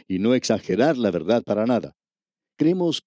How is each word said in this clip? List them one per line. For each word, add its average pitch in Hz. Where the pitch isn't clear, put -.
y 92
no 113
exagerar 123
la 110
verdad 87
para 107
nada. 104
Creemos 170